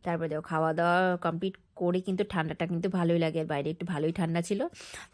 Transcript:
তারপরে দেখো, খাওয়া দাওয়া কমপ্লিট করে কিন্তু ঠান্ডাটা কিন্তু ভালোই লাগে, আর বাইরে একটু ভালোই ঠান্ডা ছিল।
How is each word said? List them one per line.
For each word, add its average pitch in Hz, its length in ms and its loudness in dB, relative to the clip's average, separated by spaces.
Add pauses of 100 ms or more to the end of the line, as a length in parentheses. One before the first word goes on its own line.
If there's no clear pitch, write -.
তারপরে 165 260 -2
দেখো, 156 140 -4
খাওয়া 160 300 0
দাওয়া 175 440 4
কমপ্লিট 175 400 -2 (180)
করে 180 260 0
কিন্তু 190 280 0
ঠান্ডাটা 165 380 -2
কিন্তু 170 220 -2
ভালোই 170 300 2
লাগে, 160 220 2
আর 156 60 -2
বাইরে 147 240 -2
একটু 170 160 -6
ভালোই 160 260 0
ঠান্ডা 170 300 0
ছিল। 214 260 -2 (460)